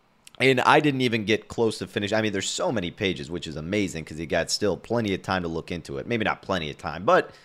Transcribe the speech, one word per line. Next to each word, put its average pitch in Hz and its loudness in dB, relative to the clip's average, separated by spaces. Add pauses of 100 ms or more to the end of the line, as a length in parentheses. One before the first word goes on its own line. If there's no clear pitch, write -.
(400)
and 127 6
I 139 6
didn't 143 2
even 113 2
get 107 0
close 113 0
to 92 -6
finish. 104 -4
I 107 4
mean, 107 0
there's 95 -2
so 180 -2
many 95 -2
pages, 78 -2
which 85 -8
is 76 -8
amazing 82 -2
'cause 78 -12
you 82 -6
got 85 0
still 95 0
plenty 113 -2
of 90 -2
time 92 0
to 85 -4
look 82 -6
into 78 -8
it. 65 -8
Maybe 113 0
not 87 0
plenty 85 -2
of 69 -10
time, 82 -8
but 165 4 (140)